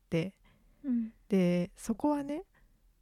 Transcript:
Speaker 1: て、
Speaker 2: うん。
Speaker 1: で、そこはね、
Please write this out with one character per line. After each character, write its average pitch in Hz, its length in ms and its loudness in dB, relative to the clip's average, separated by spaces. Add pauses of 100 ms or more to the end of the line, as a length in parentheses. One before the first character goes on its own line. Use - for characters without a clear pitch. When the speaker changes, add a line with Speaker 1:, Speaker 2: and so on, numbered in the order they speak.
Speaker 1:
て、 170 240 -2 (500)
Speaker 2:
う 277 80 -4
ん。 226 200 -2 (160)
Speaker 1:
で、 175 480 2
そ - 200 -4
こ 294 160 2
は 285 120 -2
ね、 294 200 -6 (580)